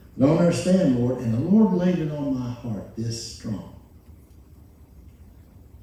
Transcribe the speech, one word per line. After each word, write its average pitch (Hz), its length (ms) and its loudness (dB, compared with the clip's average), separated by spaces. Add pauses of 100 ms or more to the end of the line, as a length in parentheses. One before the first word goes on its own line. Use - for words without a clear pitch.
(160)
"I - 40 -12
don't 156 180 4
understand, 175 600 2
Lord." 123 200 0
And 113 140 -2
the 117 80 0
Lord 196 340 4
laid 180 240 2
it 156 120 -4
on 139 280 -4
my 123 120 -6
heart 107 460 -10
this 113 400 -8
strong. - 440 -10 (2000)